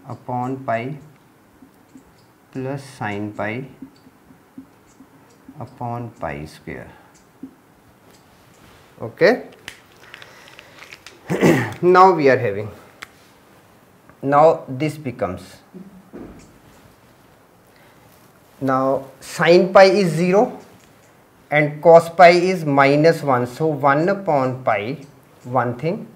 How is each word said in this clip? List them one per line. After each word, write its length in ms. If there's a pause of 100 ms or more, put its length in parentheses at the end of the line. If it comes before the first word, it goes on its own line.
upon 560
pi 320 (1600)
plus 300
sine 500
pi 360 (1900)
upon 480 (140)
pi 240
square. 440 (2000)
Okay. 480 (1800)
<clears throat> 540
Now 300
we 160
are 80
having, 320 (1500)
now 460
this 300
becomes, 580 (3000)
now 440 (160)
sine 520
pi 120
is 280
zero 460 (920)
and 320
cos 280
pi 200
is 340
minus 580
one. 240
So 200
one 420
upon 540
pi, 360 (460)
one 340
thing 380